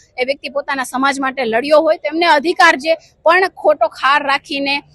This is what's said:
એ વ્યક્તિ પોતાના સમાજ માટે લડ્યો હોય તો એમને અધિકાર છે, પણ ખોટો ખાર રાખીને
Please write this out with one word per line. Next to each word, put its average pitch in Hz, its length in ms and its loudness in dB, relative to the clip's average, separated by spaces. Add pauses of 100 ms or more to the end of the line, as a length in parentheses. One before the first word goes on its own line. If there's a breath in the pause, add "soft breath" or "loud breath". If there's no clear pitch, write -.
(180 soft breath)
એ 254 60 -2
વ્યક્તિ 285 240 -8
પોતાના 277 360 -6
સમાજ 269 360 -2
માટે 269 240 -6
લડ્યો 277 360 2
હોય 320 160 0
તો 311 120 -8
એમને 330 180 -2
અધિકાર 320 500 2
છે, 320 200 -2 (260 soft breath)
પણ 359 260 2
ખોટો 302 400 0
ખાર 285 380 0
રાખીને 277 540 -4 (140)